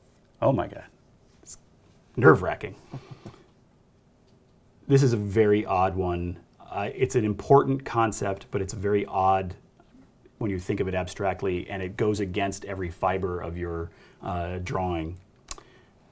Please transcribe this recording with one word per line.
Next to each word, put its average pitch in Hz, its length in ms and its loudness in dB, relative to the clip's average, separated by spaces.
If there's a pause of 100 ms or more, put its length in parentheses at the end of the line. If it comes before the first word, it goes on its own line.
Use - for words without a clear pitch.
(400)
Oh 127 120 4
my 87 140 0
God. - 180 -14 (580)
It's - 160 -20 (580)
nerve-wracking. 92 600 6 (160)
<laughs> - 380 -18 (1600)
This 135 140 6
is 123 100 4
a 117 60 2
very 104 460 4
odd 92 300 2
one. 87 440 -2 (320)
Uh, 101 240 -6
it's - 200 0
an 113 100 2
important 135 600 4
concept, 107 680 -2
but 101 100 -4
it's 92 140 -6
very 101 320 0
odd 95 480 0 (840)
when 104 120 -4
you 92 80 -4
think 101 220 -4
of 95 80 -2
it 92 60 -4
abstractly, 92 720 -4
and 95 140 -8
it 92 140 -8
goes 107 240 0
against 98 440 -4
every 95 260 -6
fiber 92 500 -2
of 85 160 -8
your, 85 340 -6 (320)
uh, 90 420 -6
drawing 90 540 -6 (920)